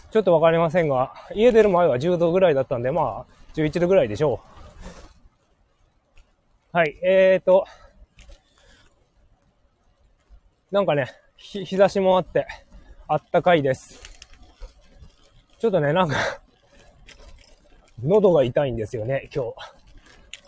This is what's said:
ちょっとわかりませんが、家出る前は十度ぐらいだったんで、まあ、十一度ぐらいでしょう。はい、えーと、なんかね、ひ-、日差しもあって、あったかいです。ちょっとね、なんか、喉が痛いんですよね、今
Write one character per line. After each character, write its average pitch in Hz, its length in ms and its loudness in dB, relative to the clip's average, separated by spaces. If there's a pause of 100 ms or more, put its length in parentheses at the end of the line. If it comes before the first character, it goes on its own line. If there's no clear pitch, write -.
ち - 60 -4
ょ 220 40 2
っ - 40 4
と 180 100 4
わ 151 60 4
か 165 100 4
り 165 80 2
ま 165 140 -2
せ 175 100 0
ん 156 60 -2
が、 131 260 -2 (180)
家 226 200 2
出 220 100 6
る 208 60 2
前 175 180 2
は 127 140 0
十 175 180 -2
度 165 140 0
ぐ 190 80 0
ら 180 100 4
い 143 40 0
だ 135 80 0
っ - 40 -14
た 131 100 -6
ん 117 60 -6
で、 127 80 -4
ま 127 400 -4
あ、 - 20 -20 (220)
十 156 100 -2
一 151 140 -4
度 170 80 0
ぐ 185 80 2
ら 175 80 6
い 117 60 -2
で 104 80 -8
し 151 80 -4
ょ 120 160 -2 (2250)
う。 170 40 -6
は 170 80 2
い、 147 200 -6
え 190 360 4
ー - 60 -20
と、 185 200 4 (3000)
な 196 80 0
ん 190 60 -2
か 151 100 0
ね、 127 100 -2 (300)
ひ-、 - 280 -14
日 190 120 -8
差 190 120 6
し 202 120 -4
も 185 180 2
あ 170 40 -2
っ - 20 -20
て、 - 240 -4 (640)
あ 151 40 0
っ 151 80 -4 (100)
た 175 80 2
か 175 140 2
い 151 80 2
で 135 120 -2
す。 - 280 -16 (1600)
ち - 60 -6
ょ 226 40 -2
っ - 20 -2
と 180 100 0
ね、 143 140 0
な 185 100 2
ん 156 40 -2
か、 127 80 -4 (1900)
喉 185 300 2
が 139 100 4
痛 139 220 -2
い 123 60 -6
ん 113 40 -8
で 110 80 -6
す 113 140 -10
よ 107 80 -10
ね、 131 280 -8
今 123 200 -8 (920)